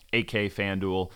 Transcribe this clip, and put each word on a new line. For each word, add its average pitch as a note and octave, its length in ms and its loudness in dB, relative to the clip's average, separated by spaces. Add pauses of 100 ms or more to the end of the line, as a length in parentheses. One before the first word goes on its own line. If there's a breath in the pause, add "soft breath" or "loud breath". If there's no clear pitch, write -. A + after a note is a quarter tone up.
(140 soft breath)
eight A#2 120 2
K G#2 220 0
FanDuel. F#2+ 680 0